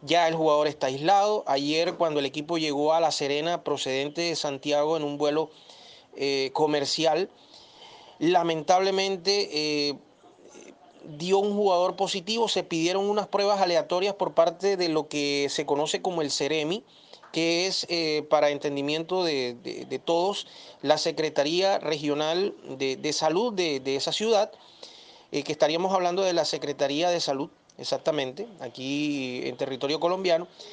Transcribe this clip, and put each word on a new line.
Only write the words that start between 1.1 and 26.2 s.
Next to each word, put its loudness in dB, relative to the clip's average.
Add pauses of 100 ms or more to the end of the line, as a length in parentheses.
Ayer, 0
cuando 0
el 0
equipo -4
llegó 0
a 4
La 2
Serena, -2
procedente -2
de -2
Santiago, 0
en -2
un -4
vuelo, 0 (680)
eh, -2
comercial, 0 (880)
lamentablemente, 2 (400)
eh, -4 (1200)
dio 2
un 0
jugador 2
positivo. -2
Se 0
pidieron 0
unas 0
pruebas 2
aleatorias 2
por -2
parte 2
de 0
lo 0
que 0
se -2
conoce 0
como -2
el -2
Ceremi, -2 (480)
que 2
es, -4
eh, -2
para 4
entendimiento -2
de, -2
de, -10
de -6
todos, 0 (360)
la 4
Secretaría 0
Regional -2 (240)
de, -2
de -4
Salud 0
de, 0
de -2
esa -2
ciudad, 2 (800)
eh, -2
que -6
estaríamos 2
hablando 2